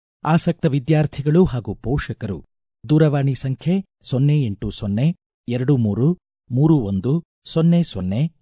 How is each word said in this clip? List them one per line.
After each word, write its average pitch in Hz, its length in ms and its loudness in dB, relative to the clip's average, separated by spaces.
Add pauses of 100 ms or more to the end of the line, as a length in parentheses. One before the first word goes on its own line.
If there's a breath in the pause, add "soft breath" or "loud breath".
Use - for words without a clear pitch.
(260)
ಆಸಕ್ತ 165 400 0
ವಿದ್ಯಾರ್ಥಿಗಳು 151 800 0
ಹಾಗೂ 107 300 -6
ಪೋಷಕರು 110 720 -6 (440)
ದೂರವಾಣಿ 143 460 2
ಸಂಖ್ಯೆ 160 480 -4 (200)
ಸೊನ್ನೆ 143 380 2
ಎಂಟು 107 280 -4
ಸೊನ್ನೆ 113 460 -2 (320)
ಎರಡು 127 300 0
ಮೂರು 117 400 2 (340)
ಮೂರು 151 240 4
ಒಂದು 117 480 -2 (200)
ಸೊನ್ನೆ 170 400 2
ಸೊನ್ನೆ 98 480 -4 (100)